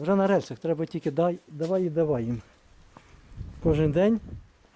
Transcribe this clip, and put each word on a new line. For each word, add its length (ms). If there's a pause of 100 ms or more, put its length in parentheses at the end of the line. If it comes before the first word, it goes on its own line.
вже 140
на 120
рельсах, 320
треба 260
тільки 260
дай, 360
давай 380
і 40
давай 360
їм. 160 (1200)
Кожен 280
день, 280 (560)